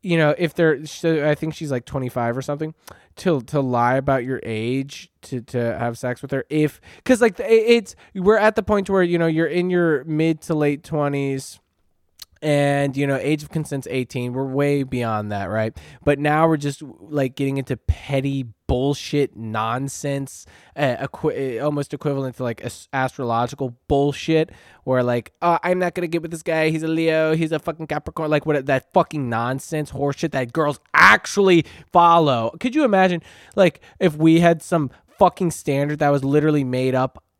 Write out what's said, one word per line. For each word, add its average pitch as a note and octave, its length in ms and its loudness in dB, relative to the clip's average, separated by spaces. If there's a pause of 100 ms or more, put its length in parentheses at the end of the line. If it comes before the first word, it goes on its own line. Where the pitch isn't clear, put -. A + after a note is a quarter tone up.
you E3+ 140 0
know, D3+ 200 4
if F3 160 -2
they're, D#3 320 2
so D#3 420 -2
I D3 60 2
think D#3 200 -6
she's, D3 160 -8
like, B2+ 160 -4
twenty-five B2 500 -4
or C3+ 60 -6
something, D#3 320 -6 (420)
to, D#3+ 260 0
to C#3+ 180 -2
lie B2 360 2
about C3 280 0
your C3 180 -4
age A#2+ 680 -6 (120)
to, B2+ 180 -8
to A#2 380 -4
have A#2+ 200 -4
sex B2 240 -6
with C3+ 80 -12
her. C3+ 200 -4
If, D3+ 300 -2 (240)
'cause, B3 160 4
like, A3+ 200 2
it, G3+ 60 -4
it's, A3+ 500 4 (180)
we're G3 220 2
at G#3+ 180 4
the A3 80 -2
point G3+ 280 0
where, F#3+ 120 4
you F3 160 0
know, E3 80 2
you're D#3+ 200 2
in F3 240 -2
your E3 340 2
mid D#3+ 380 0
to E3 120 -4
late D3 300 0
twenties, C#3 760 -4 (840)
and, C#3+ 520 0
you C#3 120 0
know, C#3 100 0
age D3 260 -2
of D3 60 -16
consent's D3 420 -6
eighteen. B2 440 -4
We're C3+ 100 -4
way C#3+ 380 0
beyond A2+ 500 -4
that, G2 140 -4
right? A2 280 -2 (300)
But C#3+ 140 2
now D3+ 280 2
we're D#3+ 120 2
just, C#3+ 240 -6
like, C3+ 540 -6
getting C#3 200 -2
into C3 220 -6
petty C#3 680 -4 (220)
bullshit C#3 680 -2
nonsense, B2+ 1120 -6 (320)
uh, C#3 220 -2
equi-, C3+ 600 -4
uh, C3 60 -6
almost D3 300 -4
equivalent C3+ 420 -4
to, C3 60 -8
like, A#2 180 -6
as-, - 320 -12
astrological B2 880 -4 (100)
bullshit, D3 640 0 (320)
where, B2+ 200 0
like, A#2+ 380 -2
"Oh, E3+ 220 2
I'm F3+ 160 0
not F3 160 -2
gonna F3 120 -4
get E3 140 -2
with E3 120 -10
this D#3+ 100 -12
guy. D#3+ 260 0
He's D#3+ 140 -2
a D#3+ 60 -4
Leo. D#3+ 460 2
He's D#3+ 180 -2
a D#3 60 -2
fucking D#3+ 280 -8
Capricorn." D3+ 420 -6
Like, D3+ 160 2
what, D3 220 0
that C3+ 260 -2
fucking D3+ 380 0
nonsense C3+ 600 -4
horseshit C#3 400 -4
that C3 200 -4
girls D3 280 -2 (120)
actually F#3+ 720 6 (300)
follow. D#3+ 680 4
Could B3 140 -4
you D4+ 100 2
imagine, F#3+ 380 4 (340)
like, F#3 240 4 (200)
if D3+ 180 2
we E3 220 6
had E3+ 220 4
some D3+ 280 -2 (280)
fucking F3 340 2
standard D3 480 -2
that C#3+ 100 4
was C#3 140 2
literally D3 400 2
made B2+ 300 0
up C#3+ 300 -2 (160)